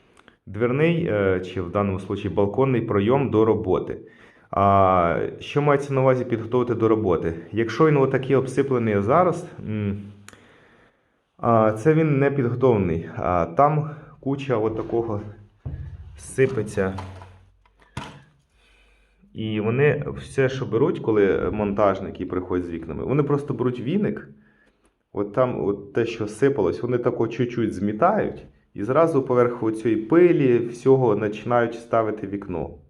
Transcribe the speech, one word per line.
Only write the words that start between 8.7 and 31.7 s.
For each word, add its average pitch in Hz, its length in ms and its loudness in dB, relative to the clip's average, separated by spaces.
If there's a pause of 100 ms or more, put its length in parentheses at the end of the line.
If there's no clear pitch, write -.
зараз, 160 440 2 (220)
м, 104 300 -4 (1400)
а, 113 340 4
це 131 220 2
він 156 260 2
не 139 120 2
підготовлений. 113 840 0
А, 87 300 0
там 151 440 2 (300)
куча 135 380 -4
отакого 110 640 -4 (960)
сипеться. 104 760 -2 (2500)
І 107 260 -4
вони 123 480 2
все, 123 420 -2
що 120 160 -6
беруть, 143 340 0
коли 98 520 2
монтажники 101 760 0
приходять 90 400 -4
з 85 40 -10
вікнами, 80 360 -8
вони 139 180 0
просто 135 300 -2
беруть 123 260 -4
віник, 160 500 -4 (840)
от 101 200 -6
там 127 320 0
от - 280 -4
те, 117 120 2
що 107 220 -6
сипалось, 104 540 0
вони 120 160 -2
тако 120 300 -2
чуть-чуть 117 460 -2
змітають, 107 720 -2 (280)
і 98 100 -8
зразу 139 400 2
поверх 123 400 0
оцієї 110 380 0
пилі 151 680 4
всього 127 500 4
починають 117 580 0